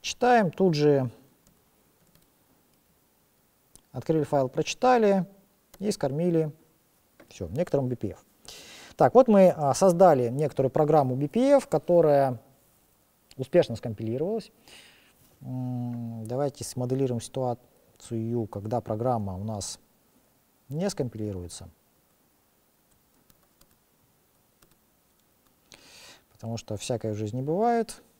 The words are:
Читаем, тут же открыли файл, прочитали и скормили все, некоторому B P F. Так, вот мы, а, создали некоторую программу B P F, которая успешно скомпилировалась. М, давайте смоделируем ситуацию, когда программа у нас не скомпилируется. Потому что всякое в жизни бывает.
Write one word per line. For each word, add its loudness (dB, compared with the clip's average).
Читаем, 2
тут 2
же 4
открыли -2
файл, -2
прочитали 0
и -6
скормили -2
все, -12
некоторому -2
B -6
P -8
F. -20
Так, 4
вот 8
мы, 8
а, 0
создали 6
некоторую -2
программу 2
B -2
P 2
F, 0
которая 2
успешно 0
скомпилировалась. -6
М, -8
давайте -6
смоделируем -4
ситуацию, -8
когда -6
программа -4
у -10
нас -10
не -6
скомпилируется. -8
Потому -12
что -10
всякое -6
в -8
жизни -8
бывает. -4